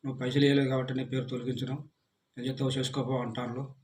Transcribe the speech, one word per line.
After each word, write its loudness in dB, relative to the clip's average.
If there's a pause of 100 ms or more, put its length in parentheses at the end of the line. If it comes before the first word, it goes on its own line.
"నువ్వు -6
పైసలు 4
ఇవ్వలేదు 6
కాబట్టి 0
నీ -2
పేరు -2
తొలగించడం, -4 (600)
ఏం -8
చేస్తావో 0
చేసుకోపో" -2
అంటారు. -4 (200)